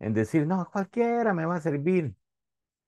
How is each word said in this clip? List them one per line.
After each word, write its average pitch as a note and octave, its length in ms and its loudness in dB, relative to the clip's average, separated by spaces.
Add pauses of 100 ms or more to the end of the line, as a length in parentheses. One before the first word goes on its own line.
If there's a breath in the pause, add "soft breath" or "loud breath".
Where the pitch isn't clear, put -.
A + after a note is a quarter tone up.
en G#2+ 140 -2
decir, D3 320 2
"No, F3+ 260 -2
cualquiera A#3 640 0
me D#3+ 120 -2
va F3 100 -2
a E3 40 -4
servir". D3+ 540 0 (720)